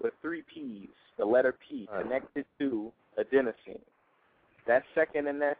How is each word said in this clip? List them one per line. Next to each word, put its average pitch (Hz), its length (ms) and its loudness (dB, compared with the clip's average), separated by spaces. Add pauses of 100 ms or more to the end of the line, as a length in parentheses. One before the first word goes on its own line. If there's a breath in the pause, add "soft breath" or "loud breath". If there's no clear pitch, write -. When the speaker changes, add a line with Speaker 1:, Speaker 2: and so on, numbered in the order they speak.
Speaker 1:
but 117 200 -2
three 160 200 -8
Ps, 123 500 -14 (260)
the 113 80 -2
letter 127 300 4 (120)
P, 120 220 -10
Speaker 2:
All 107 60 -10
right. 92 80 -4
Speaker 1:
connected 135 420 -6 (140)
to 117 320 -4 (260)
adenosine. - 640 0 (840)
That 123 160 6 (100)
second 156 340 0
and 143 140 -4
that 147 180 0